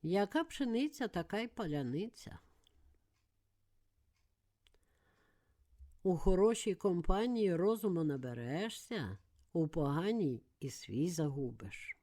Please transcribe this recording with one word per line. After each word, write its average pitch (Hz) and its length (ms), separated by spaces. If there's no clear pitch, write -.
Яка 202 420
пшениця, 269 640
така 185 300
й 233 100
паляниця. 151 880
У 185 140
хорошій 202 580
компанії 196 800
розуму 190 480
наберешся, 131 1120
у 160 160
поганій 156 760
і 139 100
свій 127 380
загубиш. 139 960